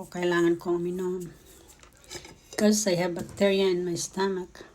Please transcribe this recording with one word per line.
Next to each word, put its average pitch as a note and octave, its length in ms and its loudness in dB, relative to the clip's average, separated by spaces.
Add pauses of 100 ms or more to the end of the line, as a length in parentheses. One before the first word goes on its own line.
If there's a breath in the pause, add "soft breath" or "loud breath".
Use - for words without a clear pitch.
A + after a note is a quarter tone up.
Kailangan F3 480 2
kong F3 240 -2
uminom. F3+ 560 -4 (1120 loud breath)
Because G#3 400 2
I F3+ 80 4
have F3 160 0
bacteria G3 560 2
in F3+ 160 2
my F3 160 -2
stomach. F#3+ 640 -4 (120)